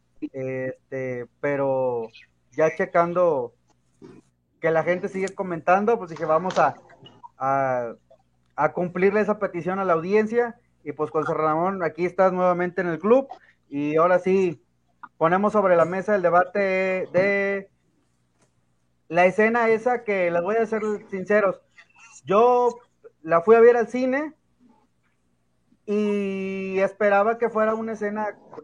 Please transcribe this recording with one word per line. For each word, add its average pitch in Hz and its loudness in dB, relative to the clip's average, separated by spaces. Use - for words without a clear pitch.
este, 131 -8
pero 131 -2
ya 156 0
checando 175 0
que 160 -2
la 160 2
gente 180 -4
sigue 190 -6
comentando, 190 0
pues 185 -8
dije, 160 -8
vamos 170 0
a, 156 4
a, 131 -2
a 151 0
cumplirle 185 0
esa 208 -2
petición 185 -6
a 196 -2
la 180 2
audiencia, 214 -2
y 147 -10
pues 147 -6
José 156 -2
Ramón, 160 -2
aquí 165 -4
estás 180 2
nuevamente 180 0
en 180 -4
el 160 -4
club, 254 2
y 147 -2
ahora 175 4
sí, 185 0
ponemos 185 2
sobre 196 4
la 165 4
mesa 190 -2
el 190 0
debate 185 0
de 196 0
la 175 4
escena 220 2
esa 233 0
que, 190 -2
les 170 0
voy 202 -2
a 226 0
ser 220 -4
sinceros, 196 0
yo 240 2
la 165 0
fui 220 6
a 226 8
ver 240 8
al 226 0
cine, 262 -2
y 190 -4
esperaba 202 2
que 233 -2
fuera 220 -2
una 226 -6
escena 208 -8